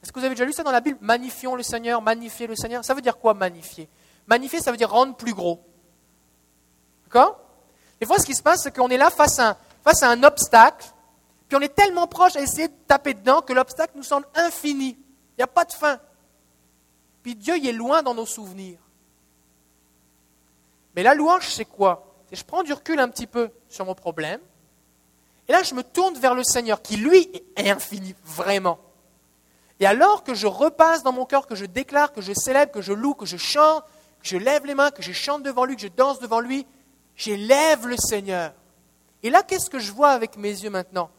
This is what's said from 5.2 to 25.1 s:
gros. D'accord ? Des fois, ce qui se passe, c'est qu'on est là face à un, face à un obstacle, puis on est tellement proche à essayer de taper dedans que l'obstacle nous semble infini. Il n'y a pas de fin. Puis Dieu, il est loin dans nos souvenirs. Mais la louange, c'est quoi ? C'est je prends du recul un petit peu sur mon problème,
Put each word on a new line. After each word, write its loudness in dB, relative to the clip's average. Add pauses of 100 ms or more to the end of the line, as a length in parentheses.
gros. -6 (1400)
D'accord ? 4 (600)
Des -6
fois, 4
ce 0
qui -6
se -4
passe, 4
c'est -10
qu'on 0
est 0
là 6
face 2
à 2
un, -6 (280)
face 4
à 4
un 2
obstacle, 6 (600)
puis 0
on 4
est -4
tellement 2
proche 2
à -4
essayer -4
de -10 (120)
taper 2
dedans 2
que -8
l'obstacle -2
nous -18
semble -4
infini. -4
Il -20
n'y 0
a -6
pas 0
de -10
fin. -2 (1200)
Puis -12
Dieu, -4
il -4
est -2
loin -2
dans -4
nos -8
souvenirs. -16 (2250)
Mais -4
la 6
louange, 0
c'est -8
quoi ? -2 (140)
C'est -18
je -18
prends -6
du -4
recul -6
un 0
petit -12
peu -6 (180)
sur -12
mon -8
problème, -10 (1080)